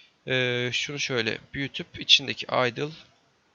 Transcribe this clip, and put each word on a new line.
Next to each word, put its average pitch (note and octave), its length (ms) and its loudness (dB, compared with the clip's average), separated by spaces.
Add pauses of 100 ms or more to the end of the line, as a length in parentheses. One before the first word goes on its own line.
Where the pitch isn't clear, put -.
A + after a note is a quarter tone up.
(280)
Ee, B2 460 0
şunu C#3+ 260 -2
şöyle A2+ 380 0 (160)
büyütüp C#3 460 -8
içindeki - 460 4
idle B2+ 420 0 (680)